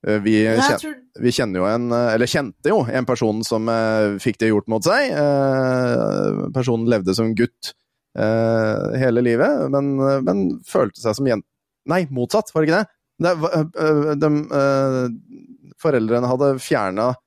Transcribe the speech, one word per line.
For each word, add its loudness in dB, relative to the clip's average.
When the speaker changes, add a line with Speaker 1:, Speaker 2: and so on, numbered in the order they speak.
Speaker 1:
Eh, 0
vi 0
Speaker 2:
Nei, 2
jeg 4
Speaker 1:
kjen-, 0
Speaker 2:
tror -10
Speaker 1:
vi 2
kjenner -2
jo 0
en, -2
eh, 0
eller 2
kjente -2
jo 2
en -2
person -2
som, -2
eh, 2
fikk -2
det 2
gjort 2
mot -2
seg. 2
Eh, 0
personen 0
levde 0
som 0
gutt, -4
eh, 0
hele 2
livet, 0
men, 0
eh, 2
men -2
følte -2
seg -2
som -4
jen-, 0
nei, 0
motsatt, -2
var 2
det 2
ikke 2
det? -4
Det 2
var, -2
eh, 0
eh, 0
dem, 2
eh, 2
foreldrene 2
hadde 2
fjernet 0